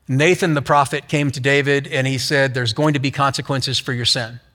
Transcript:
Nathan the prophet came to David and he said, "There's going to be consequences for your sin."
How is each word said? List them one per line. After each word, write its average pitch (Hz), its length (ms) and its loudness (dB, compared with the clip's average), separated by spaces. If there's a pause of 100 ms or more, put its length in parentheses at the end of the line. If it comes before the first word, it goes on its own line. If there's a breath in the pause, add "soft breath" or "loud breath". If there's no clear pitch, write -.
Nathan 160 480 2
the 147 80 0
prophet 143 460 2
came 147 240 0
to 135 80 -6
David 139 480 2
and 139 180 -2
he 135 120 -2
said, 135 360 0
"There's 123 200 -2
going 151 220 2
to 135 40 -2
be 135 100 -2
consequences 135 680 -2
for - 140 -6
your 120 100 -6
sin." 120 380 -4 (140)